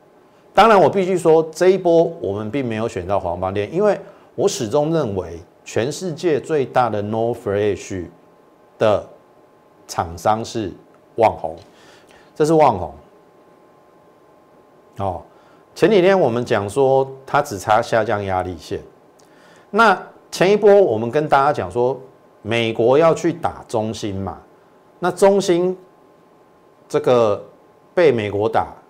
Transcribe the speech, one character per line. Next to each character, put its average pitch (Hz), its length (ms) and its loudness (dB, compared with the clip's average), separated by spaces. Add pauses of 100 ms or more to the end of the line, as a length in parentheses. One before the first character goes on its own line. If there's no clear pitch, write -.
(540)
当 202 140 6
然， 202 120 6
我 143 80 6
必 190 160 0
须 180 140 -2
说， 165 240 4 (100)
这 185 180 2
一 196 60 4
波 170 280 4 (160)
我 98 120 -4
们 107 160 -8
并 135 160 -4
没 113 120 -6
有 113 120 -4
选 90 180 -8
到 98 120 0
华 87 160 -4
邦 92 180 -4
电， 101 220 -4
因 202 100 0
为 196 160 0 (360)
我 175 120 0
始 123 200 -6
终 147 260 0
认 120 220 -2
为 85 240 -8 (240)
全 120 260 -4
世 165 240 -8
界 151 260 -2
最 147 240 -2
大 123 240 0
的 107 140 -4
Nor 113 320 -4
Flash 101 720 -4 (720)
的 104 280 0 (800)
厂 85 320 -8
商 110 260 -2
是 104 280 -8 (440)
旺 107 220 2
宏， 80 180 -10 (800)
这 156 100 -2
是 156 80 2
旺 139 260 4
宏。 85 160 -10 (2000)
哦， 92 240 -6 (520)
前 170 160 2
几 196 120 4
天 190 160 4
我 151 100 2
们 120 160 -2
讲 101 240 -2
说 135 400 2 (160)
它 143 160 -2
只 107 180 -6
差 110 220 2
下 117 240 -2
降 104 200 -4
压 92 180 -4
力 90 160 -10
线， 85 220 -10 (880)
那 208 280 4 (320)
前 185 200 0
一 208 60 4
波 202 180 6
我 135 240 4
们 117 120 -4
跟 151 180 -2
大 139 140 4
家 147 100 2
讲 101 180 -6
说 123 280 -2 (440)
美 113 320 -2
国 120 240 4
要 165 160 4
去 170 180 -2
打 90 360 -8
中 110 260 -4
兴 101 220 -8
嘛， 95 220 -8 (600)
那 180 140 -4
中 196 280 4
兴 185 340 0 (1120)
这 147 120 -2
个 117 420 2 (520)
被 165 160 4
美 107 200 -2
国 101 180 -2
打， 104 180 -2 (240)